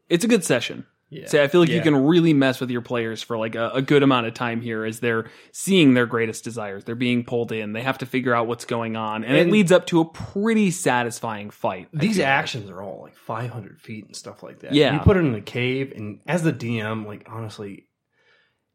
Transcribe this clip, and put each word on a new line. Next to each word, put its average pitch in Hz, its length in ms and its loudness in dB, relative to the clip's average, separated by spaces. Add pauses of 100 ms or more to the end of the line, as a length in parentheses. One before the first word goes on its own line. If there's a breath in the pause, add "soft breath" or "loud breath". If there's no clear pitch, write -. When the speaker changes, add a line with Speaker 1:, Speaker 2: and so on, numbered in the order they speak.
(100)
Speaker 1:
It's 170 140 2
a 226 40 0
good 220 160 4
session. - 420 -2 (220)
Speaker 2:
Yeah. - 180 -16
Speaker 1:
See, 151 140 4
I 143 80 4
feel 175 120 6
like 165 100 6
you 175 60 2
Speaker 3:
Yeah. 160 60 0
Speaker 1:
can 147 240 4
really 165 280 6
mess 135 260 2
with 127 100 -4
your 123 120 -2
players 113 400 -6
for, 117 160 -6
like, 113 160 -4
a, 113 200 -2
a 131 80 0
good 139 200 6
amount 127 240 4
of 117 80 -6
time 117 260 -4
here 113 240 -6
as 110 160 -6
they're 113 260 0 (260 loud breath)
seeing 170 420 6
their 123 120 4
greatest 113 380 -4
desires. 104 400 -8
They're 117 100 -8
being 123 300 0
pulled 117 280 -4
in. 107 200 -6
They 113 100 -6
have 131 160 -2
to 127 80 -8
figure 127 280 0
out 117 120 2
what's 120 200 -6
going 113 300 -4
on. 110 280 -4
And 127 120 0
it 170 60 6
Speaker 2:
And 175 100 2
Speaker 1:
leads 208 200 4
up 180 140 4
to 170 140 2
a 165 40 2
pretty 208 680 -2
satisfying 117 800 -4
fight, 92 440 -8
I 156 40 -6
Speaker 2:
these 196 180 0
Speaker 1:
feel 170 80 0
like. 135 80 0
Speaker 2:
actions 135 380 -4
are 90 120 -14
all, 95 200 -12
like, - 140 -20
five 117 340 -8
hundred 110 300 -16
feet 107 260 -14
and - 100 -20
stuff - 260 -18
like - 180 -18
that. - 140 -6
Speaker 1:
Yeah. 143 200 4
Speaker 2:
You - 60 -2
put 196 160 6
it 180 40 2
in 139 140 0
a 104 60 -6
cave, 131 560 -4
and 107 300 -12
as 165 160 -2
the 160 100 0
D 117 280 -6
M, 107 260 -6
like, 104 240 -16
honestly, 107 560 -14 (880)